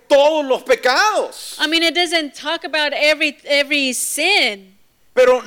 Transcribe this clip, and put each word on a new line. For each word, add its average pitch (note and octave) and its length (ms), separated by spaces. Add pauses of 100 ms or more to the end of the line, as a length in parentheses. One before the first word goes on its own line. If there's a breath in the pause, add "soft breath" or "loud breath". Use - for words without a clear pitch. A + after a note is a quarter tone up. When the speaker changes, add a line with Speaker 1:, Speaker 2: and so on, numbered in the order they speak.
Speaker 1:
todos D4 380
los B3+ 160
pecados. C4+ 960
Speaker 2:
I D4+ 80
mean, E4 140
it E4 140
doesn't E4 400
talk D#4+ 280
about D4 300
every, D4 500
every C#4+ 520
sin. G#3+ 800 (380)
Speaker 1:
Pero B3+ 320